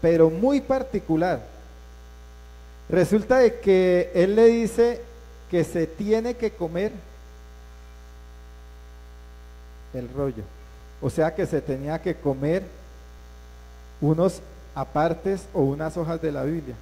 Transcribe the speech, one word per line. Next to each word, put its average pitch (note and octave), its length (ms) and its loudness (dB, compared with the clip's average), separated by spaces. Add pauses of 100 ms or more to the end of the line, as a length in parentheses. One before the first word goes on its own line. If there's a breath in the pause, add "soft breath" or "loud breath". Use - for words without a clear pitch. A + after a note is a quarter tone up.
Pero E3 300 6
muy B3+ 320 0
particular. F3 800 -2 (1500)
Resulta G3+ 500 2
de A#3+ 220 4
que F#3 540 4
él F#3+ 200 4
le A3+ 120 8
dice A#3 560 2 (480)
que F3 120 2
se D#3+ 240 -2
tiene A3 500 -2
que A3 160 -4
comer F3 400 -4 (3000)
el B2 160 -8
rollo, B2+ 340 -4 (600)
o C3+ 80 0
sea D#3+ 240 0
que F#3 100 -2
se D#3 160 -2
tenía D3 400 -6
que F3 140 -4
comer D3 480 -2 (1400)
unos D#3+ 400 0 (340)
apartes E3 680 -2 (100)
o F3+ 80 -2
unas D3 380 -2
hojas E3 240 -4
de D#3 100 -2
la C3+ 120 -6
Biblia. C#3+ 380 -6